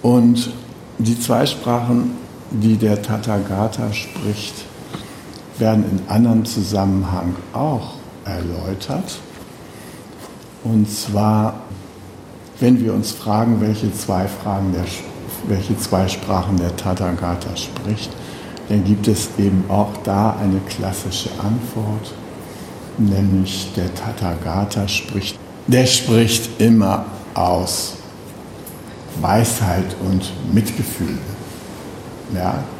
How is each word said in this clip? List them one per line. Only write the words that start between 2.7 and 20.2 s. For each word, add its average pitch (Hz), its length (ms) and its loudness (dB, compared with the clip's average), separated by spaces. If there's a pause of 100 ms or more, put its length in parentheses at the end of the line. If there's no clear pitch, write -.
der 104 240 4
Tathagata 107 960 -2
spricht, - 580 -6 (1040)
werden 110 320 4
in 95 200 -2
anderem 113 340 6
Zusammenhang 95 880 0 (200)
auch 135 400 -2 (320)
erläutert. 92 920 -6 (1500)
Und 107 260 4
zwar, 107 720 2 (1000)
wenn 123 240 6
wir 110 80 2
uns 107 200 0
fragen, 110 500 2
welche 107 320 2
zwei 95 340 0
Fragen 98 460 0
der, 90 100 0 (640)
welche 98 300 0
zwei 95 300 2
Sprachen 92 500 0
der 87 180 0
Tathagata 90 800 -2
spricht, - 540 -6 (580)
dann 104 160 4
gibt 104 240 4
es - 300 2
eben 95 320 4
auch 104 340 2
da 104 340 2